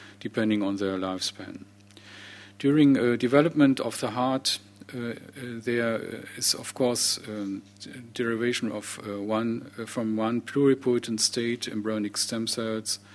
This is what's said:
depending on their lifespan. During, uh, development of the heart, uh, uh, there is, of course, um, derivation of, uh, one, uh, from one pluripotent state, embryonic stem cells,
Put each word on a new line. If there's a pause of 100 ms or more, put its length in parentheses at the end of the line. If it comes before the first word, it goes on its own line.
(200)
depending
on
their
lifespan. (960)
During,
uh,
development
of
the
heart, (380)
uh,
uh, (500)
there (140)
is,
of
course,
um, (520)
derivation
of,
uh,
one,
uh,
from
one
pluripotent
state,
embryonic
stem
cells, (160)